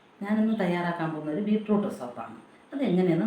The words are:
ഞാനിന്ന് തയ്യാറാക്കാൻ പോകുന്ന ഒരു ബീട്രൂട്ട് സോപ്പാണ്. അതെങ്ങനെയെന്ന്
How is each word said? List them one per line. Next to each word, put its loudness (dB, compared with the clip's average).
ഞാനിന്ന് 2
തയ്യാറാക്കാൻ 0
പോകുന്ന -6
ഒരു -2
ബീട്രൂട്ട് 2
സോപ്പാണ്. -12
അതെങ്ങനെയെന്ന് 2